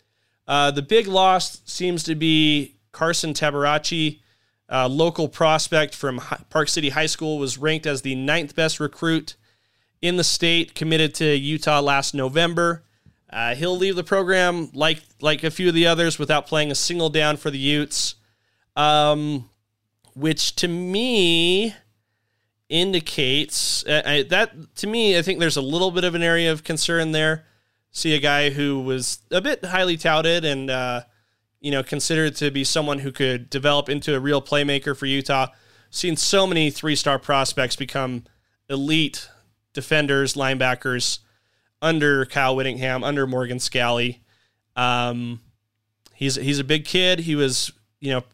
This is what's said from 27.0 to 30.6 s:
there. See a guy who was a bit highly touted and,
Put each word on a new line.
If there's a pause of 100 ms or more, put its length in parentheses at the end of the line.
there. (460)
See
a
guy
who
was (120)
a
bit
highly
touted
and,